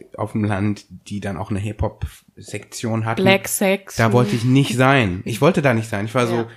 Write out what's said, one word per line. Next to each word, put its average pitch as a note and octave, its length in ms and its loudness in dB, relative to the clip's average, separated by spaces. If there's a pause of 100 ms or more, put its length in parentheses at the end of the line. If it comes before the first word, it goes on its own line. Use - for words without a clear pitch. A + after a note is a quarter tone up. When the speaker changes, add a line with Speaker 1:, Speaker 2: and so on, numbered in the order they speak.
(180)
Speaker 1:
auf G#2+ 140 -6
dem A2 140 0
Land, G#2 400 -2 (220)
die G2+ 120 -8
dann G2 180 -6
auch G2 140 -8
eine G2 80 -2
Hip-Hop-Sektion G#2+ 1500 -6
hatten. A2+ 160 -2
Speaker 2:
Black F#3+ 280 2
Sex. G3 480 -2
Speaker 1:
Da A2+ 160 4
wollte B2 220 4
ich A2+ 100 -2
nicht C3+ 300 4
sein. B2 500 2
Ich G#2 160 -4
wollte D#3+ 200 4
da C3+ 120 4
nicht A2+ 160 -2
sein. G#2 160 -4
Ich A2 100 -10
war B2 120 2
so, A#2 80 0
Speaker 3:
Ja. A2+ 220 -2